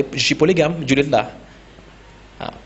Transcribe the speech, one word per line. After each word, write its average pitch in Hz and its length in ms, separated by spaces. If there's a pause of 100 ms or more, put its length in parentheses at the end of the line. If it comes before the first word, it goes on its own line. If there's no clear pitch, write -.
(140)
je - 100
suis - 120
polygame, 165 400 (100)
jullit 139 240
laa. 117 160 (1120)
Waaw, - 120 (140)